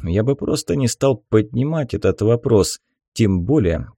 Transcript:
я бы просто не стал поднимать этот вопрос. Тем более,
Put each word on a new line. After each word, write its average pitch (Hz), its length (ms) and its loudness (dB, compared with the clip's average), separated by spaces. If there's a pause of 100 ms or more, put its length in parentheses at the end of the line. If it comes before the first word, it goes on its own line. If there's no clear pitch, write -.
я 85 200 0
бы 139 140 0
просто - 400 -4
не 127 120 0
стал - 420 -2
поднимать 123 640 0
этот 98 260 0
вопрос. 113 600 2 (340)
Тем 95 300 2
более, 92 540 0